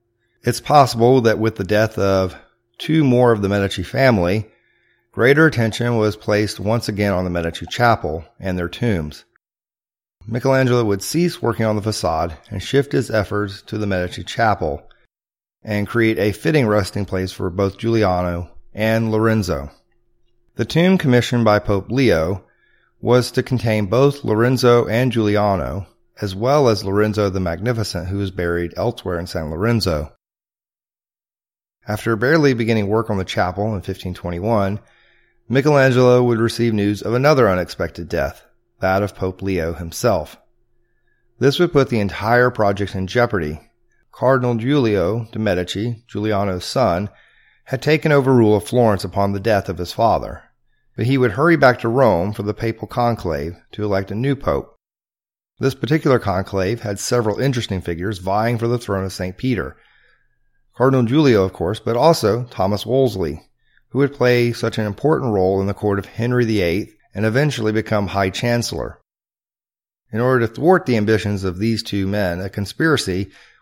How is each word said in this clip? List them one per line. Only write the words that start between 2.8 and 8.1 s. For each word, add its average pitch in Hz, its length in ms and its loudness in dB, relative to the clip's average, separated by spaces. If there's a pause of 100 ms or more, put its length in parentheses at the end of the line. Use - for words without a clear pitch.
more 123 300 4
of 104 100 -2
the 98 60 0
Medici 98 340 -2
family, 107 680 0 (640)
greater 143 360 4
attention 120 500 -2
was 107 180 0
placed 104 460 -2
once 110 280 -2
again 101 240 -2
on 92 120 -2
the 90 60 -4
Medici 85 340 -6
chapel 85 600 0 (140)